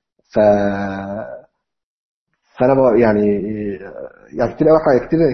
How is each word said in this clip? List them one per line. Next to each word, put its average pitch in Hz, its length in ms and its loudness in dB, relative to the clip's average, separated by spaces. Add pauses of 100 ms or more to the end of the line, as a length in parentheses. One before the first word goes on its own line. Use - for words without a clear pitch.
(340)
ف-، 101 1120 -2 (1120)
فانا 131 140 4
بقى 127 260 4
يعني، 107 260 2 (1120)
يعني 117 160 -2
كتير 151 140 0
قوي 156 120 6
حاجة، 135 280 2
كتير، 160 260 0